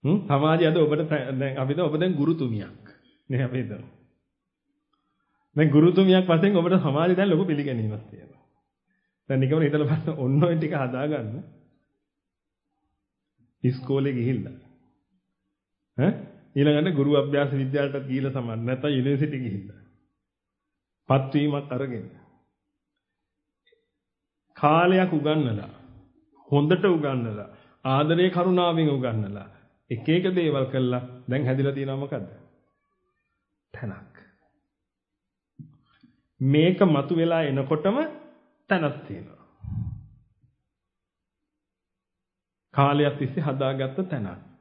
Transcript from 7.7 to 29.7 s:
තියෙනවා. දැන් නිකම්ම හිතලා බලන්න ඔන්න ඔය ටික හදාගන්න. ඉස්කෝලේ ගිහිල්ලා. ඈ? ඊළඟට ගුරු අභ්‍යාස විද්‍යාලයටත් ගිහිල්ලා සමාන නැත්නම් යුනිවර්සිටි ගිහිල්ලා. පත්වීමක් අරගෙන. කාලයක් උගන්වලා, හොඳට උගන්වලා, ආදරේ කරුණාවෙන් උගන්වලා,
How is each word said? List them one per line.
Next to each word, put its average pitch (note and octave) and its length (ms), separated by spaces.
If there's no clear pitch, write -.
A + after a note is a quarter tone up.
තියෙනවා. - 400
දැන් C3+ 120
නිකම්ම D3 220
හිතලා D3+ 260
බලන්න D#3 300
ඔන්න C3+ 240
ඔය F3 120
ටික D#3+ 200
හදාගන්න. B2+ 600
ඉස්කෝලේ C3+ 480
ගිහිල්ලා. B2 440
ඈ? D3+ 140
ඊළඟට D3+ 440
ගුරු C#3+ 200
අභ්‍යාස C#3 360
විද්‍යාලයටත් C3+ 560
ගිහිල්ලා C3 260
සමාන A#2 300
නැත්නම් C3 300
යුනිවර්සිටි C#3 440
ගිහිල්ලා. G2+ 420
පත්වීමක් C#3+ 640
අරගෙන. B2+ 360
කාලයක් F3+ 560
උගන්වලා, C#3+ 580
හොඳට D3+ 380
උගන්වලා, B2+ 640
ආදරේ D#3 460
කරුණාවෙන් F3 600
උගන්වලා, A2 580